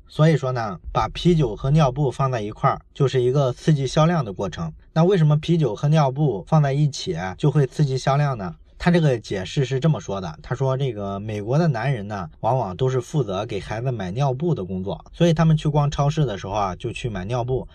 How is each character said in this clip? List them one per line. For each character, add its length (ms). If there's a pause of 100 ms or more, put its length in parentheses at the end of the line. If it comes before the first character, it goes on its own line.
所 200
以 80
说 140
呢， 260 (160)
把 180
啤 260
酒 180
和 160
尿 220
布 180
放 220
在 80
一 100
块 180
儿， 120 (120)
就 140
是 160
一 80
个 220
刺 200
激 140
销 200
量 180
的 80
过 180
程。 220 (200)
那 120
为 120
什 80
么 140
啤 180
酒 160
和 140
尿 240
布 380
放 120
在 120
一 180
起 260 (200)
就 120
会 160
刺 200
激 120
销 200
量 200
呢？ 200 (240)
他 120
这 80
个 180
解 260
释 200
是 160
这 80
么 120
说 200
的： 200
他 140
说 220
这 160
个 260
美 240
国 160
的 80
男 260
人 140
呢， 240 (100)
往 160
往 200
都 120
是 120
负 240
责 200
给 140
孩 220
子 100
买 220
尿 200
布 220
的 100
工 200
作， 280
所 140
以 80
他 100
们 120
去 120
逛 220
超 180
市 160
的 140
时 80
候 60
啊， 240
就 160
去 160
买 160
尿 180
布。 320